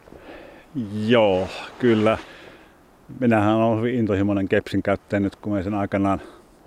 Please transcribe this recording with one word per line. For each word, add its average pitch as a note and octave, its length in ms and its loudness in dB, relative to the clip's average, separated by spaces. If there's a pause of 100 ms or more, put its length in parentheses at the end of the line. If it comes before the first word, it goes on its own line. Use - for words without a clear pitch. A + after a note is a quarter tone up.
(1080)
Joo, G2+ 400 4 (320)
kyllä. A2 380 4 (1040)
Minähän A2 360 2
olen A2+ 220 2
hyvin A#2+ 180 -2
intohimoinen G2+ 520 0
kepsin G2+ 360 -2
käyttäjä G2+ 360 -2
nyt, G2 160 -2
kun G#2 180 -8
mä G2 100 -2
sen G2+ 100 -4
aikanaan G2 480 -2 (460)